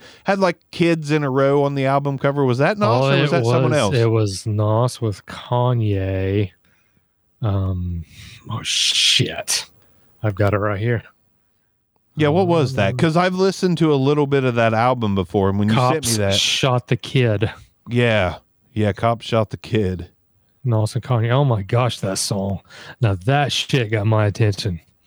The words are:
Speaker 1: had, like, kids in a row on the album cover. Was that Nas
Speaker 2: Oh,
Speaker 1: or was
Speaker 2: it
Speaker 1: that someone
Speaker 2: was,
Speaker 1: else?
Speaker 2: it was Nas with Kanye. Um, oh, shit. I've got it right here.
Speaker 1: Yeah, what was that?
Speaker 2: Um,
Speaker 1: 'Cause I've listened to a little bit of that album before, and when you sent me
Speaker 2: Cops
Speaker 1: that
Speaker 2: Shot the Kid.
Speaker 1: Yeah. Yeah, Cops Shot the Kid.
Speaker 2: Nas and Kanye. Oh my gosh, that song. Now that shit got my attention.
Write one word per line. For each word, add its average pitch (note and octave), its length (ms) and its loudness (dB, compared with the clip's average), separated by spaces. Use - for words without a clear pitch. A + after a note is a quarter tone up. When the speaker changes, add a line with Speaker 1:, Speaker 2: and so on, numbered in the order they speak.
Speaker 1:
had, G3 160 0
like, F#3 180 2
kids E3 400 0
in D3+ 120 2
a C#3 60 -2
row C#3 340 2
on C#3+ 120 -2
the C3+ 100 0
album C#3 320 0
cover. C#3+ 280 0
Was A#2+ 140 2
that F3+ 180 2
Nas D#3+ 100 0
Speaker 2:
Oh, C3 240 2
Speaker 1:
or C#3 100 2
was C#3+ 80 0
Speaker 2:
it - 20 -4
Speaker 1:
that B2 140 2
someone B2 260 2
Speaker 2:
was, A#2+ 80 2
Speaker 1:
else? G#2+ 160 2
Speaker 2:
it A#2 140 4
was G#2+ 380 -2
Nas A2 540 0
with G#2+ 240 -4
Kanye. G2+ 1300 -2
Um, F#2 640 -2
oh, - 140 -8
shit. - 1040 -2
I've G#2 120 -2
got G2+ 180 2
it G#2 60 2
right G2+ 200 -2
here. A#2 240 -2
Speaker 1:
Yeah, D3 140 2
what F3+ 180 2
was E3 280 2
that? G2 160 2
Speaker 2:
Um, B2+ 60 -8
Speaker 1:
'Cause D#3+ 200 2
I've F#3 180 2
listened F#3 440 0
to D#3+ 140 4
a - 40 4
little D3 280 2
bit C#3 200 2
of B2 100 0
that A2+ 180 2
album A2+ 420 2
before, G2 340 0
and G2 100 0
when G#2 80 2
you A2 80 2
sent B2+ 200 4
me - 40 -
Speaker 2:
Cops A#2+ 180 -2
Speaker 1:
that G2 180 0
Speaker 2:
Shot B2 520 0
the - 80 0
Kid. A2 560 0
Speaker 1:
Yeah. A2 480 0
Yeah, G#2 200 0
Cops A#2 320 -2
Shot A2+ 240 0
the - 80 -10
Kid. F#2 520 -4
Speaker 2:
Nas A2 320 0
and A2+ 80 -6
Kanye. A#2 260 0
Oh C3 140 4
my A#2 180 0
gosh, A#2 380 -2
that G2 180 -6
song. G2 440 -4
Now G2+ 140 2
that C#3+ 260 0
shit A#2+ 400 -2
got G#2+ 160 0
my G#2+ 200 2
attention. G2+ 520 -2